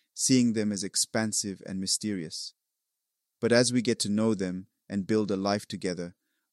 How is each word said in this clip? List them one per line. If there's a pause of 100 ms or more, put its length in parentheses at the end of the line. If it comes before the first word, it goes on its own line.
(120)
seeing
them
as
expansive
and
mysterious. (880)
But
as
we
get
to
know
them (240)
and
build
a
life
together, (360)